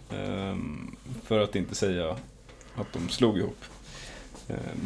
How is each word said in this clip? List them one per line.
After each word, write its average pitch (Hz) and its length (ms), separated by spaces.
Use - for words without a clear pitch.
Ehm, 98 840
för 107 160
att 101 160
inte 92 180
säga 90 420
att - 180
de 87 160
slog 107 300
ihop. - 200
Ehm, - 80